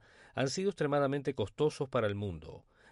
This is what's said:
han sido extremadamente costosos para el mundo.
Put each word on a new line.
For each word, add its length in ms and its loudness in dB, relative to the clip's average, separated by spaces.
han 140 0
sido 200 -2
extremadamente 640 2
costosos 560 0
para 160 2
el 80 2
mundo. 500 -6